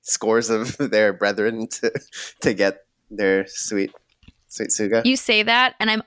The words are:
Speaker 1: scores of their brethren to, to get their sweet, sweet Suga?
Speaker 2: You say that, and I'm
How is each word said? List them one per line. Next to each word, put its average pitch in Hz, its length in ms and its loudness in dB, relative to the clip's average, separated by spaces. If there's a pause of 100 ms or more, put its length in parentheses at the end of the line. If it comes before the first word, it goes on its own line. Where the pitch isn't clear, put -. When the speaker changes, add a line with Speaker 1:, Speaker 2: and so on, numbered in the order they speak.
Speaker 1:
scores 110 480 0
of 113 280 -2
their 107 360 2
brethren 101 540 0
to, - 260 -2 (480)
to 131 140 2
get 98 240 0 (320)
their 98 340 0
sweet, - 460 -4 (560)
sweet - 220 -8
Suga? 107 360 0
Speaker 2:
You 254 120 2
say 214 260 2
that, 240 360 2
and 220 120 0
I'm 220 160 -2